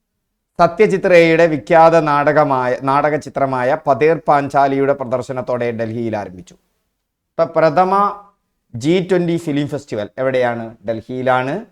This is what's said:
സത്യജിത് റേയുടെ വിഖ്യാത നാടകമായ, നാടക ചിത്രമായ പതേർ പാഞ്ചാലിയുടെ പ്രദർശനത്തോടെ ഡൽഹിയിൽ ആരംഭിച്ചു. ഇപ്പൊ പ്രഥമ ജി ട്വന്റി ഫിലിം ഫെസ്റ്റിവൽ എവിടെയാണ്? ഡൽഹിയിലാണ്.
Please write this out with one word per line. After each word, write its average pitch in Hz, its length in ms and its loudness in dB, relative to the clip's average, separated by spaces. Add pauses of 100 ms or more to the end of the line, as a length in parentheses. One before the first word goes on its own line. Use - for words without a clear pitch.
(640)
സത്യജിത് 180 500 2
റേയുടെ 170 340 6 (100)
വിഖ്യാത 165 400 4 (140)
നാടകമായ, 143 640 0 (160)
നാടക 147 280 0 (120)
ചിത്രമായ 135 580 -2
പതേർ 151 320 2 (100)
പാഞ്ചാലിയുടെ 139 720 0
പ്രദർശനത്തോടെ 123 680 -6 (120)
ഡൽഹിയിൽ 113 440 -6
ആരംഭിച്ചു. 90 320 -20 (760)
ഇപ്പൊ 165 140 -2 (100)
പ്രഥമ 160 380 2 (800)
ജി 135 200 0 (160)
ട്വന്റി 175 360 0
ഫിലിം 143 260 -4
ഫെസ്റ്റിവൽ 117 380 -8 (120)
എവിടെയാണ്? 123 440 -2 (220)
ഡൽഹിയിലാണ്. 127 680 -2 (180)